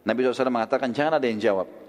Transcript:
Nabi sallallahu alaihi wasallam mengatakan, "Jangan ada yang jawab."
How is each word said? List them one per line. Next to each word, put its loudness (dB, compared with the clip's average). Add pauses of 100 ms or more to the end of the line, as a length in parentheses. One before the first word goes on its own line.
Nabi 0
sallallahu 2
alaihi -
wasallam 0
mengatakan, 0
"Jangan 0 (100)
ada 2
yang -4
jawab." 2 (220)